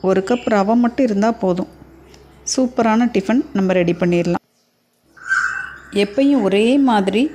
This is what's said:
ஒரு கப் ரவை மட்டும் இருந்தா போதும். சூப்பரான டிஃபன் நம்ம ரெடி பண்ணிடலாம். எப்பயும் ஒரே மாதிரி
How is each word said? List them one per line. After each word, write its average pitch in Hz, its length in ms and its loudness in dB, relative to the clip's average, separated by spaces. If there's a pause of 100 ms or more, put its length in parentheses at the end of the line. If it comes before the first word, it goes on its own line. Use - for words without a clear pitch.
ஒரு 190 240 2
கப் 247 280 -2
ரவை 202 200 2
மட்டும் 240 300 2
இருந்தா 214 280 0
போதும். 185 360 -2 (880)
சூப்பரான 240 560 2
டிஃபன் 220 300 0 (100)
நம்ம 190 200 0
ரெடி 175 200 2
பண்ணிடலாம். 175 520 -2 (1500)
எப்பயும் 247 500 2
ஒரே 214 360 2
மாதிரி 233 560 2